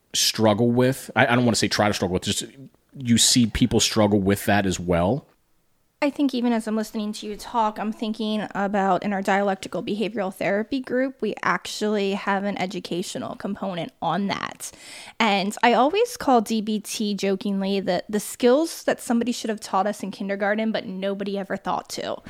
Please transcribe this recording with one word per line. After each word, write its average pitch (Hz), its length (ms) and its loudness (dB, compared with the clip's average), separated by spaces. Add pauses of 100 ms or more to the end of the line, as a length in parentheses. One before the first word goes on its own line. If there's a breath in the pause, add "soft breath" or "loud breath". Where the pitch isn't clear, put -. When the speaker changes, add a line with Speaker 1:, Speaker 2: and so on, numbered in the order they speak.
(140)
Speaker 1:
struggle 110 580 2
with? 127 420 2
I, 107 140 4
I 120 80 4
don't 123 80 4
wanna 113 140 4
say 104 100 2
try 104 220 2
to 101 40 2
struggle 92 200 -2
with, 90 100 -2
just - 220 -2 (520)
you 117 200 2
see 117 300 4
people 117 340 2
struggle 104 400 4
with 98 240 2
that 101 200 4
as 90 140 0
well? 87 480 0 (760)
Speaker 2:
I 294 80 2
think 277 240 0
even 240 200 0
as 220 120 -2
I'm 220 120 -2
listening 214 340 -4
to 214 160 -12
you 208 80 -10
talk, 214 420 -2
I'm 214 140 -4
thinking 214 640 -4
about 196 480 2
in 208 80 -2
our 190 100 -2
dialectical 196 640 0
behavioral 202 500 -4
therapy 208 460 -2
group, 262 420 -4
we 214 220 -2
actually 196 680 0
have 196 320 -2
an 202 120 -4
educational 180 800 -6
component 196 560 -8 (100)
on 180 260 0
that. - 440 -6 (480 loud breath)
And 202 420 2
I 240 120 6
always 339 420 4
call 254 240 4
D 220 220 0
B 214 180 -2
T 208 340 -2
jokingly 196 680 0
the, 185 260 0
the 214 140 -2
skills 269 640 2
that - 160 0
somebody 233 320 0
should - 160 -6
have 208 100 -6
taught 196 280 -2
us 208 140 -4
in 196 100 -6
kindergarten, 208 600 -2
but 196 140 -4
nobody 196 520 -4
ever 190 200 -6
thought - 320 -6
to. - 260 -6 (140 loud breath)